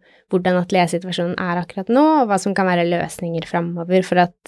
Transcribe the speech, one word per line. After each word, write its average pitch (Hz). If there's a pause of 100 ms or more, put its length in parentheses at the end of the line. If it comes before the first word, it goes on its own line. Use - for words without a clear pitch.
(320)
hvordan 180
ateliersituasjonen 180
er 175
akkurat 190
nå, 294
og 233
hva 196
som 196
kan 190
være 175
løsninger 170
fremover 175
for 180
at, 180 (140)